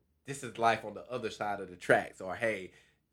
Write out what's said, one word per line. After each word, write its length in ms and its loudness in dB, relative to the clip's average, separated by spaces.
this 180 -10
is 140 -10
life 280 4
on 80 -8
the 180 -12
other 200 -4
side 280 -4
of 100 -10
the 60 -14
tracks. 460 4
Or, 140 -6
hey, 360 -2